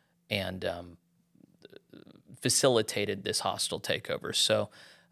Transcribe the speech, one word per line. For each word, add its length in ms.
and, 340
um, 320
facilitated 840
this 180
hostile 380
takeover. 560
So, 360